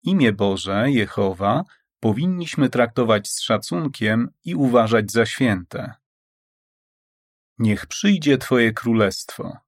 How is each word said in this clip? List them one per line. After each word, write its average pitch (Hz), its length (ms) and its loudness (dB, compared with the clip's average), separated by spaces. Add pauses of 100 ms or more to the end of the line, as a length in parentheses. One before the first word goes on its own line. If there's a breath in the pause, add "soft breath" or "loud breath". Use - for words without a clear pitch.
Imię 156 300 4
Boże, 101 580 0
Jehowa, 101 720 0 (360 soft breath)
powinniśmy 156 720 0
traktować 113 600 0
z - 120 -8
szacunkiem 120 880 -2 (160)
i 170 100 -6
uważać 117 560 2
za 117 140 2
święte. 110 680 -4 (1700)
Niech 107 260 0
przyjdzie 151 520 2
Twoje 117 360 2
królestwo. - 840 -2 (100)